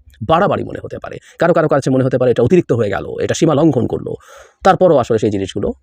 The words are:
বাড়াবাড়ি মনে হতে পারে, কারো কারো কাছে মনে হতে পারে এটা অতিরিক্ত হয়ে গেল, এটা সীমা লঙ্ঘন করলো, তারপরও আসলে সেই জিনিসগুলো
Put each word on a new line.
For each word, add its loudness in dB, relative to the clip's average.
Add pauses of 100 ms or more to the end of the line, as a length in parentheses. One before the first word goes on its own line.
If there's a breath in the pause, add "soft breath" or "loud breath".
(280)
বাড়াবাড়ি 0
মনে -12
হতে -12
পারে, -14 (200 soft breath)
কারো 2
কারো 2
কাছে 0
মনে 2
হতে 0
পারে 2
এটা 2
অতিরিক্ত 2
হয়ে 0
গেল, -6 (160)
এটা -2
সীমা 0
লঙ্ঘন 2
করলো, -8 (500 loud breath)
তারপরও 4
আসলে 0
সেই 0
জিনিসগুলো -6 (100)